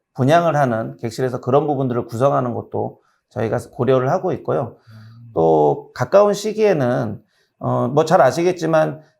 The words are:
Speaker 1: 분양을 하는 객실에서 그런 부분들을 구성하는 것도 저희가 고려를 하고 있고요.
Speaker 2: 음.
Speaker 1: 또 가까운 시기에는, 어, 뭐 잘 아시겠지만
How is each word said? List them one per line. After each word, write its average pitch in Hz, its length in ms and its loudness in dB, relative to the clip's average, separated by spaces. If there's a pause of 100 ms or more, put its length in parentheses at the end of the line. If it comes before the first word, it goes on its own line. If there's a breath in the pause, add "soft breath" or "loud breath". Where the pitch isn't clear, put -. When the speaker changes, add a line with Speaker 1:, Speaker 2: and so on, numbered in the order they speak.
(140)
Speaker 1:
분양을 160 420 2
하는 127 420 -2
객실에서 127 420 -6
그런 143 260 2
부분들을 127 400 -2
구성하는 127 480 -2
것도 110 460 -8 (300)
저희가 113 280 -4 (140)
고려를 131 380 0
하고 180 220 -2
있고요. 127 460 -6
Speaker 2:
음. - 560 -20
Speaker 1:
또 156 600 2
가까운 202 400 2
시기에는, 156 840 -2 (380)
어, 123 300 -2
뭐 151 160 2
잘 175 160 4
아시겠지만 160 800 0 (200 loud breath)